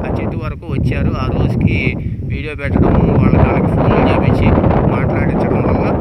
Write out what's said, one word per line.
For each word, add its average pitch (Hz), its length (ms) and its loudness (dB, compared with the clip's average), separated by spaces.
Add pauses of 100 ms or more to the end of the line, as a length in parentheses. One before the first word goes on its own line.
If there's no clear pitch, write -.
ఆ - 20 -4 (120)
చెట్టు - 260 -4
వరకు 151 200 -8 (100)
వచ్చారు, 143 360 0 (120)
ఆ - 20 -2 (120)
రోజుకి - 400 0 (540)
వీడియో 147 240 -6
పెట్టడం, - 380 0 (280)
వాళ్ళ - 220 4
కాళ్ళకి - 320 0
ఫోన్లు - 340 2
చేపించి - 380 2 (480)
మాట్లాడించడం - 720 -2
వల్ల - 180 0 (160)